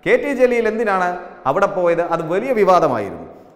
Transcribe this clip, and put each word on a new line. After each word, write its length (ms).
കെ 100
ടി 180
ജലീൽ 340
എന്തിനാണ് 480
അവിടെ 200
പോയത്? 340
അത് 320
വലിയ 200
വിവാദമായിരുന്നു. 840